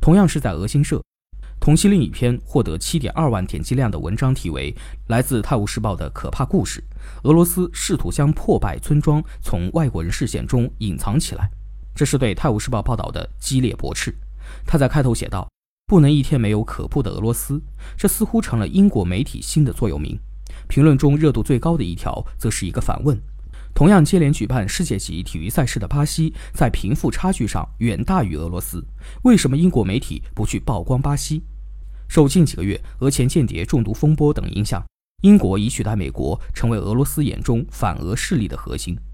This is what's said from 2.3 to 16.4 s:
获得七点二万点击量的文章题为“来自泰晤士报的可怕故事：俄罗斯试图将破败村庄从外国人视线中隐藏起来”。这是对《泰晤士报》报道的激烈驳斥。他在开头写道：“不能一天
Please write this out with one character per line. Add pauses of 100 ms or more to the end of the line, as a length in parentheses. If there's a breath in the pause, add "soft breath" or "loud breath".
获
得
七
点
二
万
点
击
量
的
文
章
题
为 (360 loud breath)
“来
自
泰
晤
士
报
的
可
怕
故
事： (440 loud breath)
俄
罗
斯
试
图
将
破
败
村
庄 (220 loud breath)
从
外
国
人
视
线
中
隐
藏
起
来”。 (460)
这
是
对
《泰
晤
士
报》
报
道
的 (120)
激
烈
驳
斥。 (500 loud breath)
他
在
开
头
写
道 (340)
：“不
能
一
天